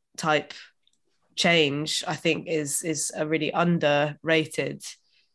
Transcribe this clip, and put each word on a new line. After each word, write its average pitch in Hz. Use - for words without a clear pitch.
type 151
change, 151
I -
think, -
is, 151
is 156
a 156
really 156
underrated, 151